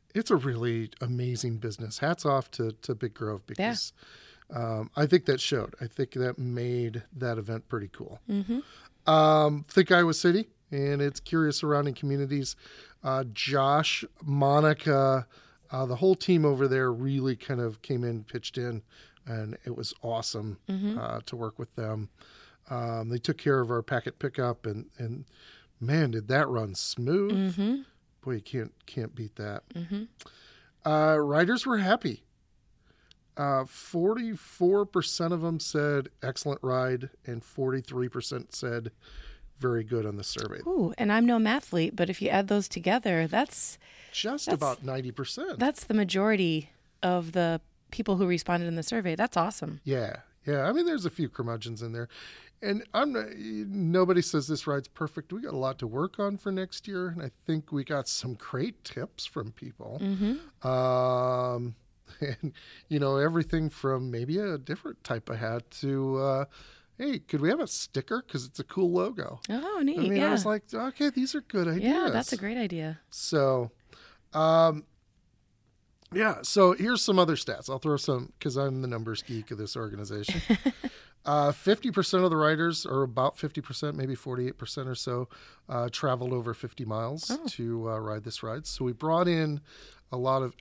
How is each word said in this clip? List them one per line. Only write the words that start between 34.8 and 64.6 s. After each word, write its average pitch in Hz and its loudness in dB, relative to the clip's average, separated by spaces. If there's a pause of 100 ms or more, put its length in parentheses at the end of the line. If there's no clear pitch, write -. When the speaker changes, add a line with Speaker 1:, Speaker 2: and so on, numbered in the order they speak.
Speaker 1:
percent 170 -2
of 165 -2
them 165 -2
said, 147 0 (140)
"Excellent 135 -4
ride," 127 0 (160)
and 117 -8
forty-three 131 -2
percent 120 -8
said, 117 -6 (640)
"Very 117 0
good" 113 0
on 104 -4
the 101 -8
survey. 107 -6
Speaker 2:
Ooh, 320 2
and 208 2
I'm 233 6
no 240 6
mathlete, 214 2
but 175 2
if 185 -6
you 196 0
add 196 4
those 202 2
together, 180 2
that's 214 -2 (340)
Speaker 1:
Just 262 -4
Speaker 2:
that's 185 2
Speaker 1:
about 139 2
ninety 131 -6
percent. 233 -8
Speaker 2:
that's 262 2
the - -4
majority 190 2 (320)
of 175 0
the 165 2 (300)
people 202 -2
who 190 2
responded 175 0
in 170 -2
the 165 -4
survey. 180 -2
That's 208 0
awesome. 156 -2
Speaker 1:
Yeah, 131 -2 (300)
yeah. 143 0
I 170 0
mean, 339 2
there's 302 -2
a 170 0
few 151 -4
curmudgeons 113 -6
in 117 -8
there. 117 -6 (540)
And 202 -2 (100)
I'm 277 2
not, 220 -4 (100)
nobody 196 2
says 143 0
this 151 -2
ride's 139 -2
perfect. - -8
We 208 -8
got 285 -8
a 143 -4
lot 131 -2
to 123 -4
work 135 -4
on 202 -2
for - -6
next 185 -6
year, 185 -4
and 170 -6
I 135 -8 (140)
think 156 -2
we 139 -2
got 139 -4
some - -4
great 135 -6
tips - -10
from - -8
people. - -12
Speaker 2:
Mm-hmm. 208 -2
Speaker 1:
Um, 127 2 (280)
<laughs> - -20
and, 143 -6 (360)
you 151 0
know, 139 2
everything 160 2
from 131 -2
maybe 123 -2
a 196 -2
different 147 -10